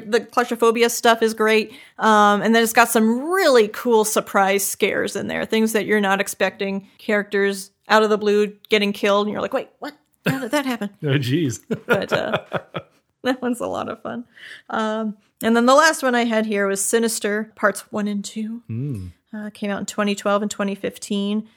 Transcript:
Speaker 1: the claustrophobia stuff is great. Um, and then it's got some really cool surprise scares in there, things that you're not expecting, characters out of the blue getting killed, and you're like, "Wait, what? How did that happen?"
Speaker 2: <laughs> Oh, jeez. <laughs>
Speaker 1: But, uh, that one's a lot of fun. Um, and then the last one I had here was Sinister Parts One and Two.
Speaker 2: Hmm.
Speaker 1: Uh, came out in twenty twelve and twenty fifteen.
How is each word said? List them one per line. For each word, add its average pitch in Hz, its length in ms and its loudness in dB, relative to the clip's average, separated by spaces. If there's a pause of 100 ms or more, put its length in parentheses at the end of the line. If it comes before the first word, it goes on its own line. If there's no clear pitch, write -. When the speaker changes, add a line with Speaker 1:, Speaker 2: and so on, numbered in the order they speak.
Speaker 1:
the 226 160 2
claustrophobia 233 680 2
stuff 233 340 2
is 220 100 0
great. 220 400 0 (240)
Um, 208 460 4
and 220 120 4
then 233 60 6
it's 220 100 0
got 233 180 6
some 226 420 2
really 285 380 4
cool 220 360 2
surprise 196 600 0
scares - 500 -2
in - 120 -6
there, - 180 -4
things 220 280 0
that 208 140 0
you're 214 120 2
not 196 220 0
expecting, 196 680 -4 (120)
characters 196 720 -2 (180)
out 214 140 6
of 208 80 2
the 214 80 2
blue 208 280 2 (220)
getting 202 240 2
killed, 202 340 0
and 208 60 -6
you're 208 80 -6
like, 202 120 -6
"Wait, - 140 -4 (120)
what? 285 140 -12 (320)
How 269 140 -2
did 240 120 -8
that 294 140 -2
happen?" 240 300 -6
Speaker 2:
<laughs> - 80 -18
Oh, 143 140 0
jeez. 135 500 -2
<laughs> - 200 -6
Speaker 1:
But, 202 260 -2
uh, - 240 -2 (840)
that 254 180 -2
one's 247 200 -4
a - 60 -4
lot - 220 -6
of - 140 -12
fun. 233 220 -10 (440)
Um, 220 480 -4 (240)
and 226 160 2
then 233 80 4
the 262 100 6
last 311 280 4
one 247 120 0
I 240 100 2
had 220 200 0
here 202 220 -2
was 196 180 -2
Sinister 220 720 -2
Parts - 360 -2
One 208 160 -4
and 202 160 -4
Two. 220 440 -10
Speaker 2:
Hmm. 113 400 -8 (260)
Speaker 1:
Uh, 214 160 -10
came 202 220 -6
out 196 80 -4
in 202 80 -6
twenty 208 280 -2
twelve 202 280 0
and 208 80 -4
twenty 196 240 -4
fifteen. 202 800 -6